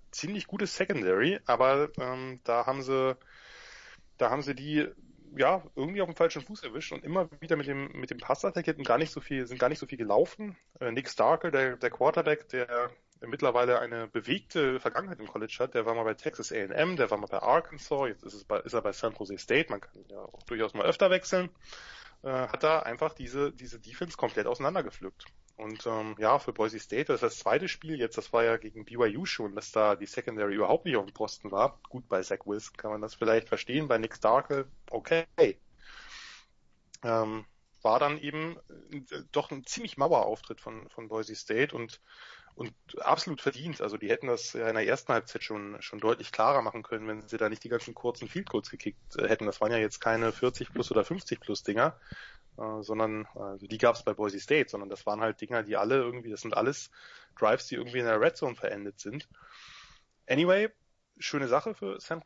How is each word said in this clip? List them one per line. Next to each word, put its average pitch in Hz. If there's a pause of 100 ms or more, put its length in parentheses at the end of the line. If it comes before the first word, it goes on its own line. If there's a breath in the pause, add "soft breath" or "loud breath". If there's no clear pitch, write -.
(120)
ziemlich 190
gute 196
Secondary, 127
aber, 135
ähm, 127
da 117
haben 135
sie, 131 (1000 loud breath)
da 117
haben 139
sie 135
die, 151 (500)
ja, 151 (140)
irgendwie 170
auf 170
dem 165
falschen 165
Fuß 208
erwischt 131
und 143
immer 165 (100)
wieder 165
mit 143
dem, 139
mit -
dem -
Pass -
attackiert 170
und 143
gar 120
nicht 156
so 147
viel, 131
sind 123
gar 127
nicht 151
so 127
viel 135
gelaufen. 131 (240)
Äh, 127
Nick 131
Starkel, 165
der, 131
der 123
Quarterback, 151
der 123 (300)
mittlerweile 123
eine 117
bewegte 131
Vergangenheit 170
im 107
College 110
hat, 127
der 113
war 113
mal 117
bei 110
Texas -
A 123
and 98
M, 170
der 117
war 104
mal 104
bei 98
Arkansas, 139
jetzt 107
ist 104
es 101
bei, 104
ist -
er 117
bei 104
San 107
Jose 98
State. 143
Man 101
kann -
ja 98
auch -
durchaus 110
mal 104
öfter 180
wechseln. 185 (760 loud breath)
Äh, 135
hat 131
da 156
einfach 127
diese, 139
diese 120
Defense 123
komplett 110
auseinandergepflückt. 131 (300)
Und, 110
ähm, 110
ja, 110
für 123
Boise 110
State, 120
das 139
ist -
das 113
zweite 143
Spiel 156
jetzt, 113
das -
war 117
ja 113
gegen 110
B 117
Y 117
U 185
schon, 104
dass -
da 107
die 101
Secondary 104
überhaupt 104
nicht 147
auf 98
dem 101
Posten -
war. 98 (120)
Gut, 127
bei 92
Zach -
Wilson 104
kann 110
man 107
das 110
vielleicht 113
verstehen, 135
bei 123
Nick 113
Starkel, 135 (240)
okay. 165 (1800 loud breath)
Ähm, 110 (380)
war 113
dann 147
eben, 156 (340)
äh, 143 (100)
doch -
ein 135
ziemlich -
mauer 139
Auftritt -
von, 113
von 113
Boise 110
State 113
und, 117 (540 soft breath)
und 123 (260)
absolut 139
verdient. 151
Also 107
die 104
hätten 117
das 117
ja 113
in 113
der 110
ersten 127
Halbzeit -
schon, 104
schon -
deutlich 110
klarer 127
machen 110
können, 110
wenn 107
sie 113
da 107
nicht 110
die 113
ganzen 120
kurzen 120
Field 196
Goals -
gekickt, -
äh, 107
hätten. 110
Das 101
waren 107
ja 117
jetzt 107
keine 113
vierzig 123
plus -
oder 113
fünfzig -
plus -
Dinger, 117 (600 loud breath)
äh, 110
sondern, 107
äh, -
also 98
die 110
gab's 117
bei 107
Boise 101
State, 147
sondern 101
das 98
waren 107
halt 110
Dinger, 113
die 104
alle 107
irgendwie, 123
das 104
sind 113
alles - (480 soft breath)
Drives, 113
die 131
irgendwie 120
in 120
der 110
Red 160
Zone 127
verendet 101
sind. 120 (1040 soft breath)
Anyway, 180 (500)
schöne 139
Sache 117
für 98
San 165